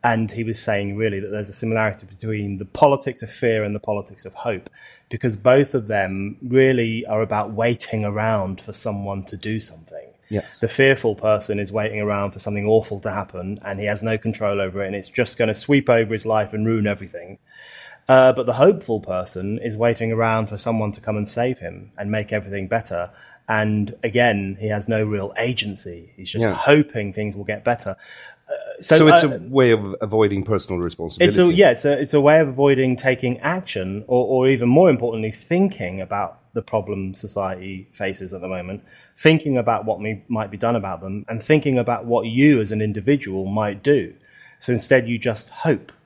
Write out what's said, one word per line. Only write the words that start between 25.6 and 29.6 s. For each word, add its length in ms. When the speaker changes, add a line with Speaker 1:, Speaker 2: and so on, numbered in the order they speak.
Speaker 1:
He's 120
just 140
Speaker 2:
Yeah. 100
Speaker 1:
hoping 600
things 220
will 100
get 180
better. 320
Uh, 40
so, 160
Speaker 2:
So 100
it's 160
Speaker 1:
uh, 180
Speaker 2:
a 80
way 220